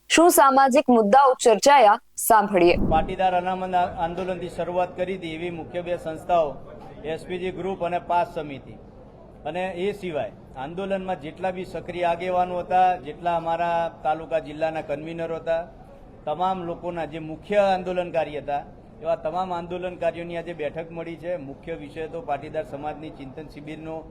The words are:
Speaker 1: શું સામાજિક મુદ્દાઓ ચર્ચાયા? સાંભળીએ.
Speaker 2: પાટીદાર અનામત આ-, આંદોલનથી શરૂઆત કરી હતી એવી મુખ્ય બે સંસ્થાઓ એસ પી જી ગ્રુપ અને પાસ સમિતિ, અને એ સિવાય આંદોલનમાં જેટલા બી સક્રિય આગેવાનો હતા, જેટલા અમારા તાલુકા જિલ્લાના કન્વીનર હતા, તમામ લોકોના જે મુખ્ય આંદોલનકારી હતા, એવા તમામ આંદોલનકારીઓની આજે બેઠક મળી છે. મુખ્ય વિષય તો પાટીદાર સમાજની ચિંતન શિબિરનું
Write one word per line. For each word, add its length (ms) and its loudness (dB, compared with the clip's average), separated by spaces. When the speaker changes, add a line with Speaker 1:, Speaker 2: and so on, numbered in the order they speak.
Speaker 1:
શું 220 8
સામાજિક 580 6
મુદ્દાઓ 400 8
ચર્ચાયા? 560 8
સાંભળીએ. 580 6
Speaker 2:
પાટીદાર 460 2
અનામત 400 -2
આ-, 180 2
આંદોલનથી 460 -4
શરૂઆત 480 -2
કરી 200 -4
હતી 180 -8
એવી 140 -6
મુખ્ય 320 -8
બે 160 -4
સંસ્થાઓ 520 0
એસ 220 -8
પી 140 -8
જી 120 -6
ગ્રુપ 320 -6
અને 160 -2
પાસ 360 -2
સમિતિ, 400 -10
અને 180 -4
એ 80 0
સિવાય 380 -6
આંદોલનમાં 640 -6
જેટલા 300 -6
બી 140 -8
સક્રિય 400 -6
આગેવાનો 540 0
હતા, 380 2
જેટલા 380 -4
અમારા 440 -2
તાલુકા 360 -2
જિલ્લાના 420 -4
કન્વીનર 540 -6
હતા, 280 -2
તમામ 380 -2
લોકોના 420 -6
જે 140 -10
મુખ્ય 460 0
આંદોલનકારી 720 0
હતા, 240 -4
એવા 140 0
તમામ 380 -4
આંદોલનકારીઓની 840 -6
આજે 160 -8
બેઠક 380 -6
મળી 240 -10
છે. 220 -6
મુખ્ય 380 -12
વિષય 320 -10
તો 140 -10
પાટીદાર 440 -6
સમાજની 440 -10
ચિંતન 380 -14
શિબિરનું 640 -12